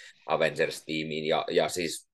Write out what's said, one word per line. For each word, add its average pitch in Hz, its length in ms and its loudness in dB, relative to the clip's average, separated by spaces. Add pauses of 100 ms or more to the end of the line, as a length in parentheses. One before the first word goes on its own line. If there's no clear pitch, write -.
(260)
Avengers-tiimiin, 78 1000 0
ja, 78 260 2
ja 78 180 4
siis - 460 -4